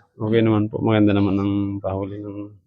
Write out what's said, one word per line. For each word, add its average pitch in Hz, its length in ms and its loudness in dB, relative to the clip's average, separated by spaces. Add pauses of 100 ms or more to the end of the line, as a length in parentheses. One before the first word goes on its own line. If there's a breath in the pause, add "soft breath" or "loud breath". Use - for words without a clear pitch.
(120)
Okay 110 260 0
naman 110 280 4
po. 107 120 -8
Maganda 107 340 4
naman 101 240 2
ang 98 160 0 (260)
pahuli 98 400 -6
ng 104 480 -14